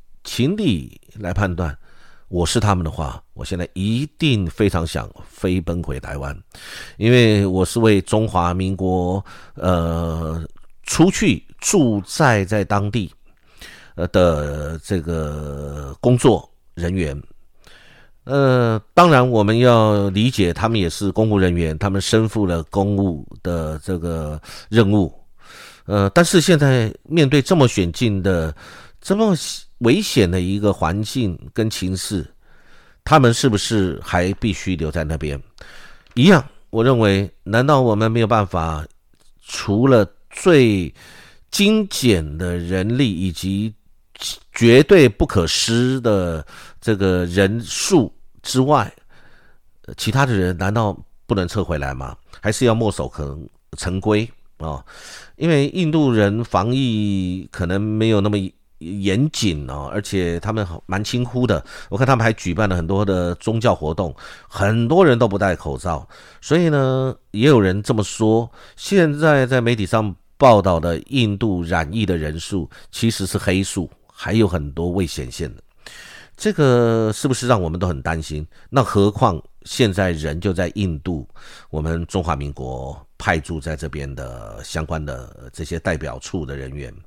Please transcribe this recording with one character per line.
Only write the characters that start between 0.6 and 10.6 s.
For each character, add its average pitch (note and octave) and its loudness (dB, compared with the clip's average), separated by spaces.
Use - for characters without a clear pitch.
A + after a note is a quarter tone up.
来 F2+ -8
判 F#2 -2
断， D#2+ -6
我 F2 -2
是 F#2+ 0
他 G#2+ 2
们 F2+ -2
的 D#2+ -4
话， C#2+ -10
我 - -14
现 F#2+ -8
在 F2 -8
一 A2+ -4
定 A2+ 0
非 G2+ 0
常 E2+ 0
想 A#1+ -8
飞 F#2 -4
奔 E2+ -6
回 C2 -8
台 C#2+ -12
湾， C#2 -10
因 A#2+ 2
为 G#2+ 6
我 F#2 2
是 G#2 -2
为 A2 6
中 A2 0
华 F2 0
民 F#2+ -2
国， F#2 -2
呃， E2 -2